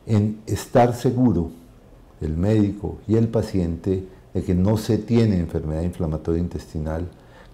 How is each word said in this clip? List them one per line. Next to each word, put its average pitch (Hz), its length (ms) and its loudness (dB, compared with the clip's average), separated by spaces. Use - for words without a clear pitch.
en 107 400 2
estar 120 480 2
seguro, 120 580 2
el 80 160 -4
médico 95 640 0
y 104 80 2
el 113 140 2
paciente, 92 800 -2
de 90 100 -4
que 95 100 0
no 95 220 2
se 107 220 0
tiene 110 420 2
enfermedad 78 440 -4
inflamatoria 82 580 -2
intestinal 80 680 -6